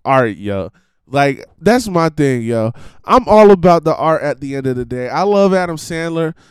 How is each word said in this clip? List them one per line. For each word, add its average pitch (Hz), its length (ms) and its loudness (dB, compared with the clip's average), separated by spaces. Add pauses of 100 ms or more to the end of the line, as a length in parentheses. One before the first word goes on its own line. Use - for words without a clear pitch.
art, 131 320 0
yo. 98 360 -8 (340)
Like, 139 380 -2 (160)
that's 226 260 0
my 170 220 0
thing, 139 340 -2
yo. 113 300 -2 (320)
I'm 233 240 2
all 214 220 6
about 170 340 4
the 160 100 0
art 156 280 -2
at 143 180 -4
the 139 160 -8
end 135 100 -6
of 131 100 -2
the 123 100 -6
day. 123 240 -8
I 151 120 -4
love 196 300 2
Adam 180 240 -2
Sandler 165 580 -6 (160)